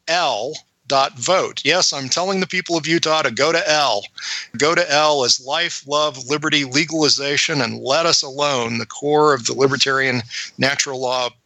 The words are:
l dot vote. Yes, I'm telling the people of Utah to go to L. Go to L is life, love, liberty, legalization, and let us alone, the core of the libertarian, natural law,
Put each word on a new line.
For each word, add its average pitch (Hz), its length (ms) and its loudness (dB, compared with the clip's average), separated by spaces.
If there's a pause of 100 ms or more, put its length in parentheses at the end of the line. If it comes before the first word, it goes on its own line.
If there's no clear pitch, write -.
l 147 440 0 (360)
dot 135 280 2
vote. 139 480 0
Yes, 160 280 2
I'm 139 160 -8
telling 185 320 0
the 185 60 0
people 175 300 -2
of 156 120 -2
Utah 160 340 2
to 139 80 0
go 131 220 0
to 165 180 0
L. 135 320 2 (560)
Go 147 160 2
to 175 180 0
L 151 300 4
is 123 180 0
life, 151 460 -4
love, 143 420 -2
liberty, 147 360 0
legalization, 143 960 0
and 113 180 -4
let 131 260 0
us 165 180 2
alone, 135 560 -2
the 117 80 -6
core 151 460 2
of 120 140 -2
the 123 80 -2
libertarian, 135 680 2 (360)
natural 135 420 -2
law, 127 280 -2 (180)